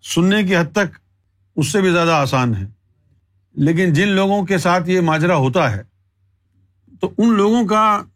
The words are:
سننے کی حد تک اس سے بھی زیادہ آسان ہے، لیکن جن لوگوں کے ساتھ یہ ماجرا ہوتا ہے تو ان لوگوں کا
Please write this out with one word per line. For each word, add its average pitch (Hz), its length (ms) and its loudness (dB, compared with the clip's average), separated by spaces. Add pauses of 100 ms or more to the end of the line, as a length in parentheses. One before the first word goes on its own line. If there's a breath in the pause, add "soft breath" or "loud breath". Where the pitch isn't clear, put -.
سننے 190 400 0
کی 185 140 0
حد 170 160 -2
تک 196 260 -4 (580)
اس - 160 -2
سے 202 80 0
بھی 185 100 2
زیادہ 170 200 2
آسان 131 440 0
ہے، 98 120 -8 (880)
لیکن 165 380 0
جن 185 160 2
لوگوں 196 360 0
کے 185 140 -2
ساتھ 175 300 0
یہ 185 120 0
ماجرا 165 340 0
ہوتا 131 420 0
ہے 98 60 -8 (1160)
تو - 180 -6
ان 226 160 2
لوگوں 214 320 2
کا 214 360 2 (140)